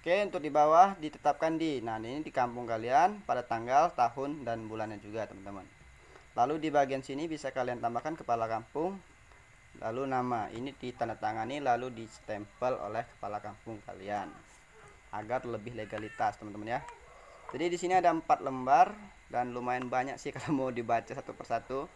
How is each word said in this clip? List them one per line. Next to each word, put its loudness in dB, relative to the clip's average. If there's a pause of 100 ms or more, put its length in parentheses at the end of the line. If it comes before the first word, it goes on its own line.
Oke, 4
untuk -4
di -2
bawah 8
ditetapkan 0
di, 2
nah, -2
ini -6
di -10
kampung 0
kalian 4
pada -2
tanggal, 4
tahun, 0
dan -4
bulannya -6
juga, -6
teman-teman. -12 (720)
Lalu 2
di 0
bagian 4
sini -6
bisa -6
kalian -2
tambahkan -2
kepala -2
kampung, -4 (840)
lalu -4
nama, 0
ini -8
ditandatangani -4
lalu 0
distempel -6
oleh -4
kepala -10
kampung -12
kalian -6 (840)
agar -4
lebih -8
legalitas, -4
teman-teman, -6
ya. -6 (720)
Jadi, 0
di -2
sini 0
ada 6
empat 2
lembar 4 (340)
dan -2
lumayan -2
banyak -2
sih -8
<laughs> -14
kalau -6 (160)
mau -2
dibaca 0
satu -10
persatu. -4 (100)